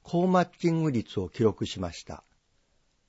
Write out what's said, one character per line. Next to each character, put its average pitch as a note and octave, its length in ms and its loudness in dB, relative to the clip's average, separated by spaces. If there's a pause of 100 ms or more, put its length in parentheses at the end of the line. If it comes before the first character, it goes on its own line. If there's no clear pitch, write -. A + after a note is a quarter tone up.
高 F3 240 0
マ F#3 140 4
ッ F3 80 0 (100)
チ E3+ 120 0
ン E3 120 0
グ D#3 100 0
率 A2 260 -4
を F2+ 100 -2
記 - 140 -4
録 G#2 240 2
し - 140 -8
ま E2+ 120 -6
し - 120 -16
た。 - 200 -16 (840)